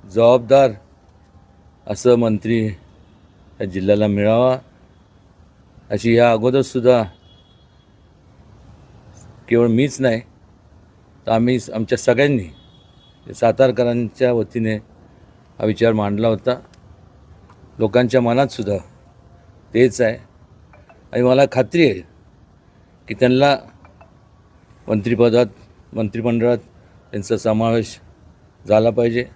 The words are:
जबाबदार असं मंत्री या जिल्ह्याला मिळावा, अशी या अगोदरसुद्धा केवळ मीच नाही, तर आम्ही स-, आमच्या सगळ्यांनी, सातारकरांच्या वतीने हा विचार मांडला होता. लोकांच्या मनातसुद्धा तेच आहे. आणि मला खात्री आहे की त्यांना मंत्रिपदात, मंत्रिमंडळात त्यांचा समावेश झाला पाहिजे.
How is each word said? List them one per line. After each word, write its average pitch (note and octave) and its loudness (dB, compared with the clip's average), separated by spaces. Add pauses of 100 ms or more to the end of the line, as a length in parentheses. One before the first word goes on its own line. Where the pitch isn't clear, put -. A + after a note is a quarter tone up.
(100)
जबाबदार A#2+ 4 (1160)
असं A#2+ 2
मंत्री A2+ -2 (920)
या - -6
जिल्ह्याला G2 0
मिळावा, A2 0 (1300)
अशी A2+ 0
या A#2 4
अगोदरसुद्धा B2 0 (2500)
केवळ A#2 4
मीच B2+ 0
नाही, A#2+ 0 (1040)
तर A2+ -2
आम्ही A#2 0
स-, - -12
आमच्या A2 -6
सगळ्यांनी, A#2+ 0 (800)
सातारकरांच्या A#2+ 0
वतीने A2 -2 (840)
हा G#2+ -4
विचार A2+ 2
मांडला G#2 -2
होता. A#2 -2 (1160)
लोकांच्या A#2+ 0
मनातसुद्धा A#2+ -2 (1000)
तेच A#2+ 2
आहे. A#2 0 (960)
आणि B2 -2
मला B2+ 4 (100)
खात्री C3 0
आहे F#2 -10 (920)
की A2 -10
त्यांना C3 2 (1300)
मंत्रिपदात, A2+ 0 (460)
मंत्रिमंडळात A#2 -2 (520)
त्यांचा G#2+ -6
समावेश A2+ -2 (680)
झाला A2 4
पाहिजे. A#2 -2 (120)